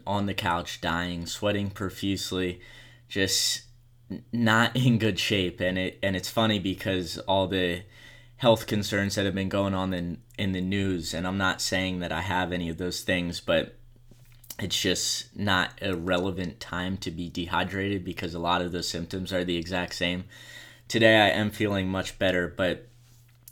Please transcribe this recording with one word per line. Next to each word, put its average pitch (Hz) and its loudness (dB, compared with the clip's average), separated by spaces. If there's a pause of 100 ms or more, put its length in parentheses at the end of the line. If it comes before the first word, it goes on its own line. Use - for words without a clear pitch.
on 101 -2
the 98 -2
couch 87 -2
dying, 85 -4
sweating 101 -2
profusely, 92 -4 (480)
just - 0 (460)
n-, - -10
not 117 4
in 127 6
good 104 2
shape. 92 0
And 92 0
it, 92 -2
and 98 0
it's 90 -4
funny 110 2
because 92 -2 (100)
all 95 2
the 90 0 (560)
health 117 4
concerns 101 0
that 98 2
have 95 0
been 95 0
going 98 0
on 95 0
in, 87 -4 (160)
in 98 0
the 92 -2
news, 92 0
and 87 -2
I'm 95 -2
not 95 2
saying 92 0
that 85 -4
I 80 -2
have 90 0
any 87 -2
of 80 -4
those 90 -4
things, 87 0
but - 2 (800)
it's - -2
just - 0
not 95 2 (100)
a 95 -2
relevant 90 0
time 90 -4
to 90 -6
be 82 -6
dehydrated 92 -2
because 87 -6
a 87 -6
lot 87 2
of 87 -2
those 87 -4
symptoms 90 -6
are 90 0
the 87 0
exact 87 -4
same. 90 -2 (640)
Today 110 8
I 104 8
am 104 2
feeling 101 0
much 95 -4
better, 92 2
but 90 -2 (640)